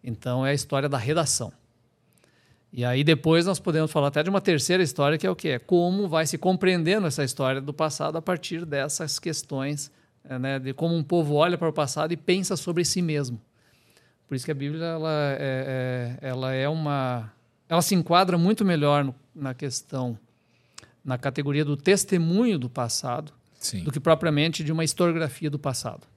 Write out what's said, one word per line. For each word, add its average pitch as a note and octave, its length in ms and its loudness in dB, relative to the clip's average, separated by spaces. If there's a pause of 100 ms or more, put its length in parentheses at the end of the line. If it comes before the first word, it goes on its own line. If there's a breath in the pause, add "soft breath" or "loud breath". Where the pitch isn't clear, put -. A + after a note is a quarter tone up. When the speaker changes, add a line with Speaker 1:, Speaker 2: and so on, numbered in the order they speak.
Speaker 1:
Então, B2+ 440 -4
é C3+ 60 2
a - 20 2
história C#3+ 340 -2
da C#3 100 -2
redação. C#3+ 540 0 (1200 soft breath)
E A#2+ 140 -2
aí B2+ 180 2
depois D#3+ 420 6
nós F#3 140 0
podemos D#3 320 0
falar C#3+ 160 2
até D3 140 0
de E3+ 80 0
uma G3 100 2
terceira F3+ 440 2
história, C#3+ 340 2
que - 80 -4
é F#3 40 2
o F3+ 60 0
quê? E3+ 140 -4
É B2+ 100 -2
como F3+ 480 2
vai D#3+ 200 2
se D3+ 100 -4
compreendendo F#3 680 2
essa C#3+ 160 -2
história C3+ 360 0
do C#3+ 140 -8
passado D#3 440 -2
a E3 40 -4
partir F3+ 420 -4
dessas D3 540 -4
questões, C#3+ 760 -6 (320 soft breath)
é, C3 140 -10
né, C3+ 220 -2
de C3 140 -6
como E3+ 220 0
um E3 80 0
povo D#3 300 0
olha E3 240 4
para E3+ 100 0
o D#3 60 0
passado D#3 400 -2
e D#3+ 40 -4
pensa F#3 380 0
sobre E3+ 300 -2
si - 160 0
mesmo. C#3+ 400 -2 (840 soft breath)
Por - 80 -6
isso B2 100 -4
que - 60 -6
a C#3 40 -2
Bíblia, D3 300 -4
ela D#3 540 0
é, B2+ 840 -4
é, C3+ 60 -8
ela C3 260 -4
é C3 160 0
uma, C#3 640 -2 (340)
ela E3 140 2
se F#3+ 140 2
enquadra F3 420 4
muito G3+ 260 4
melhor D3 400 4
no, C3+ 120 -2 (180)
na C3+ 220 -6
questão, B2+ 600 -6 (880 loud breath)
na B2+ 140 -2
categoria C#3+ 480 0
do C#3+ 100 0
testemunho F#3+ 840 2
do B2 100 -4
passado, B2+ 640 -4 (260)
Speaker 2:
Sim. - 240 -6
Speaker 1:
do D3+ 80 -2
que D3 80 -4
propriamente D#3 640 2
de D3+ 80 -2
uma D#3+ 120 0
historiografia D#3+ 680 0
do D3 80 -4
passado. C3 480 -6 (120)